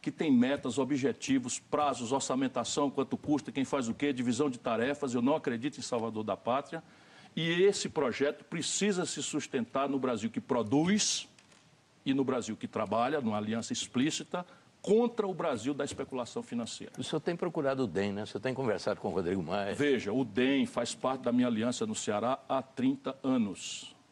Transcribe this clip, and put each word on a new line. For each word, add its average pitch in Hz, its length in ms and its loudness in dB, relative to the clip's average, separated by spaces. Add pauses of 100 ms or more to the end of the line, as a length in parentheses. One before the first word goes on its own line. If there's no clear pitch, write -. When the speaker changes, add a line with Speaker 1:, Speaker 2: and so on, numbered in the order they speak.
Speaker 1:
que 151 100 -4
tem 160 180 -2
metas, 131 480 4
objetivos, 131 800 0
prazos, 135 520 0
orçamentação, 131 760 0
quanto 131 260 -2
custa, 143 380 -2
quem 139 100 0
faz 127 240 0
o 113 60 -2
quê, 143 180 0
divisão 127 380 0
de 123 100 -6
tarefas. 123 540 0
Eu 123 80 2
não 135 120 4
acredito 135 440 -2
em 123 40 -12
Salvador 110 440 -4
da 98 100 -2
Pátria. 143 480 -4 (500)
E 165 300 2
esse 196 240 4
projeto 139 560 0
precisa 180 640 0
se 143 180 -6
sustentar 139 640 -2
no 139 100 0
Brasil 117 320 0
que 113 120 -4
produz 143 840 2 (800)
e 135 80 2
no 139 120 2
Brasil 113 320 -2
que 120 100 -8
trabalha, 117 540 0
numa 110 160 0
aliança 110 340 -2
explícita, 156 760 -2 (360)
contra 226 440 4
o 190 80 -2
Brasil 147 400 -2
da 143 120 -2
especulação 123 580 -6
financeira. - 540 -8
Speaker 2:
O 131 60 -8
senhor 151 180 -2
tem 170 160 -2
procurado 135 480 0
o - 20 -4
dem, 98 240 0
né? 104 120 -4
O 101 40 -8
senhor - 140 -8
tem 131 120 -2
conversado 107 460 0
com 110 80 -6
o 92 40 -2
Rodrigo 90 300 0
Maia? 98 320 -2
Speaker 1:
Veja, 131 380 2
o 127 140 2
dem 123 400 2
faz - 280 -4
parte 131 280 -2
da 120 100 0
minha 123 160 4
aliança 117 380 0
no 107 100 -4
Ceará 110 440 0 (100)
há 135 120 0
trinta 135 640 0
anos. 120 720 0 (160)